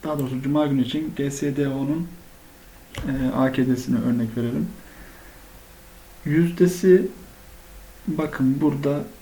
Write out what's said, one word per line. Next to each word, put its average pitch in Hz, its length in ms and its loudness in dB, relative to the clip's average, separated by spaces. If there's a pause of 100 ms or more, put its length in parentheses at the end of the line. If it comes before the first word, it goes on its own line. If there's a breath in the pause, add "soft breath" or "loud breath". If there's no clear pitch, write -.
daha 151 140 -4
doğrusu 131 240 -4
Cuma 147 240 2
günü 139 160 2
için 151 340 -4
G 139 140 -2
S 139 260 -4
D 143 120 0
O'nun, 143 400 -2 (880)
e, 131 400 -2
A 131 160 2
K 127 140 0
D'sini 123 320 0
örnek 117 380 0
verelim. 120 320 -2 (1600 loud breath)
Yüzdesi, 175 840 4 (1000)
bakın 143 520 0
burada 143 440 0 (180)